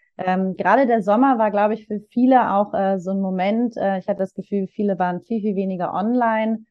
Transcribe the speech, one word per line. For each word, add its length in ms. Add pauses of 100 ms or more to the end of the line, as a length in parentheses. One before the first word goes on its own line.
(160)
ähm, 400
gerade 300
der 160
Sommer 360
war, 120
glaub 200
ich, 160
für 140
viele 540
auch, 180
äh, 260
so 120
ein 100
Moment, 560
äh, 220
ich 100
hatte 120
das 140
Gefühl, 340
viele 300
waren 220
viel, 220
viel 120
weniger 380
online 800